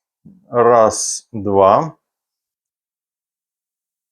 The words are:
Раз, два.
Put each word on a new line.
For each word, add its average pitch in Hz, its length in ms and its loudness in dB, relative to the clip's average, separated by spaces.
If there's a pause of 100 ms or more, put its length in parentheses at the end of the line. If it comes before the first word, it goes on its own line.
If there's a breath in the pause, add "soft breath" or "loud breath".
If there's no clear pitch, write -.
(500)
Раз, 117 840 0
два. 104 600 0 (2250)